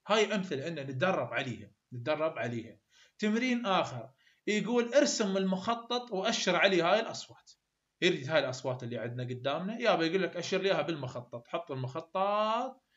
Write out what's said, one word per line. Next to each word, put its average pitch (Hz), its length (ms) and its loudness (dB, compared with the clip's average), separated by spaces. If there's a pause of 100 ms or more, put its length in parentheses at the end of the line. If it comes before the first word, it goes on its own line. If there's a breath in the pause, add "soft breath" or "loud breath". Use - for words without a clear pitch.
هاي 214 280 2
أمثلة 156 320 -4
أن 170 80 -6
نتدرب 135 580 -2
عليها، 117 380 -4 (220)
نتدرب 151 460 -2
عليها. 117 400 -6 (400 soft breath)
تمرين 233 460 2
آخر 135 440 0 (380 soft breath)
يقول 233 460 2
ارسم 226 440 4
المخطط 226 720 -2
وأشر 190 440 0
عليه 175 360 4
هاي 214 80 6
الأصوات. - 520 -10 (500)
يريد 156 280 2
هاي 160 100 4
الأصوات 127 440 -2
اللي 117 140 -6
عندنا 120 260 -6
قدامنا، 139 560 -4
يابا 180 260 4
يقول 175 180 2
لك 175 140 -4
أشر 185 200 -2
ليها 185 240 2
بالمخطط، 135 680 -6
حط 165 240 -6
المخطط 202 1120 -2 (140)